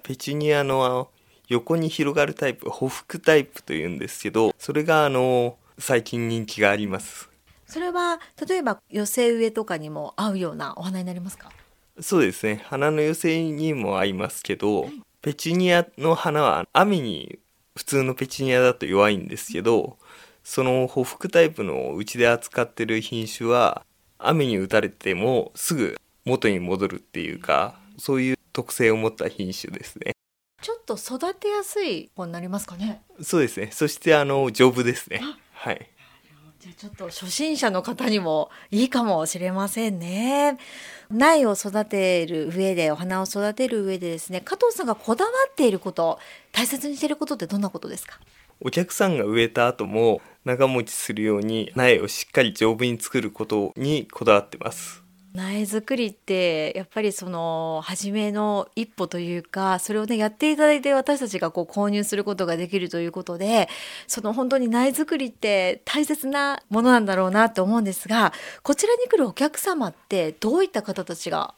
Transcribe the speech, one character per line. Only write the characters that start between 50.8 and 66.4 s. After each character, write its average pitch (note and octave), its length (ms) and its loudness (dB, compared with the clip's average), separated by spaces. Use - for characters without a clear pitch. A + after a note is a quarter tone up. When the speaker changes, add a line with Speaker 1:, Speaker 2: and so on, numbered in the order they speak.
Speaker 1:
ち - 80 -8
す - 240 -6
る G#2+ 80 -2
よ G#2+ 140 2
う G2+ 60 0
に A2 340 -4
苗 B2+ 240 6
を G2+ 80 -2
し - 200 -8
っ - 40 -20
か C#3 100 4
り A2 100 0
丈 A2 200 2
夫 A2+ 100 -2
に A#2+ 180 -2
作 - 200 -2
る A2 100 -4
こ A2 160 -8
と G#2+ 300 0
に C#3 340 -2
こ - 140 -10
だ A2 80 8
わ G2+ 80 8
っ - 80 -10
て - 100 -16
ま - 140 -8
す。 - 280 -14
Speaker 2:
苗 F#3+ 320 -4
作 G#3+ 300 -4
り A#3+ 120 -2
っ G3+ 60 -6
て E3+ 600 0
や F#3+ 80 -6
っ F#3 100 -14
ぱ G#3+ 100 -4
り G#3 100 0
そ F#3 180 -8
の D#3+ 540 -4
初 G3+ 260 -6
め G#3 220 0
の G#3 420 0
一 A3 140 -4
歩 - 180 -4
と F3 140 -6
い F3 180 -4
う E3+ 60 -8
か、 F#3+ 340 -2
そ G3 140 -6
れ G#3+ 80 0
を G#3+ 60 -4
ね、 A#3 100 -2
や G#3+ 100 2
っ G#3+ 80 -2
て D4+ 160 2
い D4+ 60 2
た D4+ 80 4
だ D4+ 80 8
い D4 100 2
て C#4 100 2
私 C4+ 280 2
た B3 80 -4
ち F#3+ 100 -4
が E3 140 -2
こ E3+ 180 -4
う - 20 -18
購 G3+ 160 0
入 G3+ 140 0
す G3+ 140 -2
る G3+ 80 0
こ G3+ 100 -2
と F#3 120 -2
が E3+ 100 0
で F3 100 -4
き F#3 140 -4
る F3+ 80 -4
と E3+ 100 -4
い E3+ 80 -2
う E3+ 60 -6
こ F3+ 100 -8
と F3 160 -8
で、 G3+ 300 2
そ - 140 -6
の G#3 100 -2
本 B3+ 160 -2
当 C4 100 4
に B3+ 80 2
苗 A#3+ 260 4
作 D4+ 240 -2
り C4+ 100 -2
っ A3+ 40 -6
て G3 540 0
大 D4+ 200 0
切 D4 220 -4
な C#4+ 420 -2